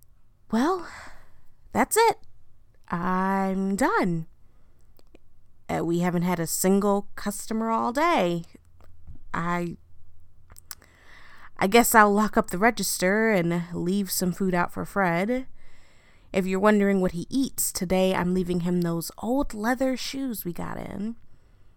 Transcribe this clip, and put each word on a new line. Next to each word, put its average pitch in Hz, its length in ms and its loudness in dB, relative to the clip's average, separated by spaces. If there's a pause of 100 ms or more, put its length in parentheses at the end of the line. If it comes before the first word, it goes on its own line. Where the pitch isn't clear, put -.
(520)
Well, 320 340 2 (880)
that's 220 240 2
it. 453 220 4 (720)
I'm 190 840 0
done. 220 520 2 (1400)
Uh, 160 160 -4
we 170 160 0
haven't 175 220 0
had 180 160 0
a 165 80 -2
single 196 680 2
customer 220 540 -4
all 233 220 0
day. 226 520 2 (880)
I, 175 440 -2 (1800)
I - 80 0
guess 233 280 6
I'll 208 180 8
lock 208 240 2
up 214 140 2
the 214 80 -4
register 214 720 2
and 170 400 2
leave 180 380 0
some 180 220 0
food 185 220 0
out 175 180 0
for - 120 -6
Fred. 202 640 0 (840)
If 185 140 2
you're 190 140 0
wondering 202 400 6
what 185 120 2
he 170 180 -6
eats, - 420 -2
today 185 420 2
I'm 175 200 0
leaving 180 260 0
him 175 220 2
those 170 360 -2
old 254 360 0
leather 254 420 0
shoes 269 480 -6
we 175 80 -4
got 170 240 -6
in. - 400 -8 (600)